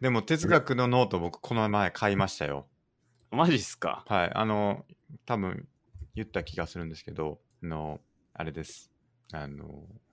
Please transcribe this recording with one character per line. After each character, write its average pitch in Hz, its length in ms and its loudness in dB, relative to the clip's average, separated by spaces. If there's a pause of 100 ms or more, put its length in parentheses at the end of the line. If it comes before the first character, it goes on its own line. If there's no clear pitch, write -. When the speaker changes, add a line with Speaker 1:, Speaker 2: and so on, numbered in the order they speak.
Speaker 1:
で 127 100 2
も 117 100 4
哲 160 260 0
学 147 280 4
の 123 120 4
ノ 123 180 6
ー - 40 4
ト、 92 100 0
僕 87 220 -4
こ - 140 -4
の 110 140 4
前 104 220 2
買 104 220 2
い 98 40 2
ま 98 120 4
し - 100 -8
た 80 60 -2
よ。 71 240 -4 (600)
Speaker 2:
マ 160 180 4
ジ 156 80 6
っ - 20 0
す - 200 -6
か？ - 280 -6
Speaker 1:
は 92 200 2
い。 - 80 -6
あ 107 100 2
の、 104 400 0 (400)
多 120 140 -2
分 92 280 -4 (480)
言 110 120 -6
っ - 20 -18
た 90 160 -4
気 - 120 -14
が 85 100 -2
す - 120 -12
る 85 60 -6
ん 80 60 -8
で 78 60 -12
す - 80 -20
け - 80 -14
ど、 78 280 -6 (220)
あ 87 40 -8
の、 78 340 -6 (340)
あ - 100 -8
れ 80 80 -8
で 78 120 -10
す。 - 280 -18 (400)
あ 73 160 -8
の、 73 380 -16 (260)